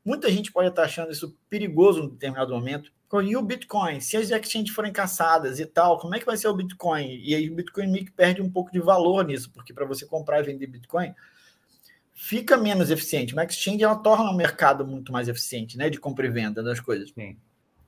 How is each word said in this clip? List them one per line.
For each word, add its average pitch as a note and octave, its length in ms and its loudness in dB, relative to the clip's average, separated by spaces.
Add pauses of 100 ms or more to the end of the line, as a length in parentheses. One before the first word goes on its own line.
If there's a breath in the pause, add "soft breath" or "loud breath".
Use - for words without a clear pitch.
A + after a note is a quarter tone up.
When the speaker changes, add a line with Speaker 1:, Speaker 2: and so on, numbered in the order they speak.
Speaker 1:
muita G3+ 280 0
gente G#3 200 0
pode F3+ 180 2
estar F3+ 160 2
achando D#3+ 280 -4
isso D3+ 240 -10 (140)
perigoso F#3 500 4
em C#3+ 80 -4
determinado C3 460 -6
momento. C3+ 360 -6 (320)
E G#3 140 0
o C4 60 0
Bitcoin? G#3 580 -4
Se - 160 -4
as A3 140 0
exchanges G#3+ 440 -4
forem G#3 160 -4
caçadas E3 720 0
e D#3+ 60 -6
tal, E3+ 320 4
como E3+ 160 -6
é A3+ 40 -2
que A#3+ 60 -10
vai A3+ 100 0
ser G#3+ 140 0
o G#3 60 0
Bitcoin? D#3 680 -4
E D3 120 0
aí D#3 160 0
o E3 40 -10
Bitcoin F3 320 -6
meio F#3+ 200 -2
que - 40 -18
perde F3+ 300 4
um F#3+ 100 -2
pouco F3+ 220 -4
de F3+ 80 0
valor F#3 420 4
nisso, C3+ 300 -4
porque - 180 -20
pra C#3 140 -6
você C3+ 220 -8
comprar D3+ 340 0
e D3 40 0
vender C#3 220 -8
Bitcoin, C3 480 -6 (1000 soft breath)
fica B3 420 2
menos G3+ 340 2
eficiente. C#3 440 -2
Uma D#3+ 100 0
exchange, G#3 400 -2
ela G#3+ 120 4
torna G#3+ 340 4
o F#3 40 -2
mercado C#3+ 520 2
muito C3+ 260 -10
mais B2 160 -2
eficiente, A#2 480 -6
né? D3 140 -2
De C#3+ 100 -8
compra C3+ 240 -4
e B2+ 60 0
venda A2 320 -4
das A#2+ 180 -4
coisas. G#2 300 -6
Speaker 2:
Sim. G#2 260 -14 (520)